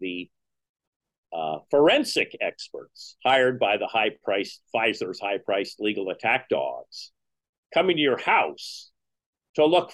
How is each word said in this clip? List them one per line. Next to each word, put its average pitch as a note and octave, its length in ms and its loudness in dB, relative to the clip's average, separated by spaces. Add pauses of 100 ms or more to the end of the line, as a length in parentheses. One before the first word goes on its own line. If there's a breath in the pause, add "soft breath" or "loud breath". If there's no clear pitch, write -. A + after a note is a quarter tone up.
the, F2+ 280 -8 (1040)
uh, D#2 260 -4 (120)
forensic D#3+ 720 2
experts - 760 -10 (100)
hired B2+ 320 4
by G#2+ 200 2
the G2+ 100 -2
high-priced, G#2+ 760 -4 (140)
Pfizer's A2 440 -2
high-priced G2+ 600 -4
legal G#2 300 -4
attack A2+ 400 -2
dogs C2 640 -6 (600)
coming E3+ 220 2
to D3+ 60 0
your C3+ 160 2
house - 760 -2 (640)
to D3+ 100 6
look F3 280 4